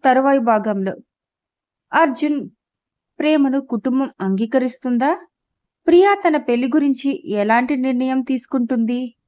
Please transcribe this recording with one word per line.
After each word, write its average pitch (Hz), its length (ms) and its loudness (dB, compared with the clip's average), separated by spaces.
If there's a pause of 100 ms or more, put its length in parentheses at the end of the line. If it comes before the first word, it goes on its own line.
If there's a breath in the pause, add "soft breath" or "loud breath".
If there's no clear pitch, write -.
తరువాయి 269 340 4
భాగంలో 214 580 -2 (960)
అర్జున్ 294 560 0 (720)
ప్రేమను 277 420 2
కుటుంబం 262 500 -4 (100)
అంగీకరిస్తుందా? 247 1040 -2 (600)
ప్రియా 381 280 6 (140)
తన 302 80 2
పెళ్లి 247 320 -2
గురించి 277 640 -2
ఎలాంటి 226 460 0
నిర్ణయం 262 440 -2
తీసుకుంటుంది? 247 920 -2 (140)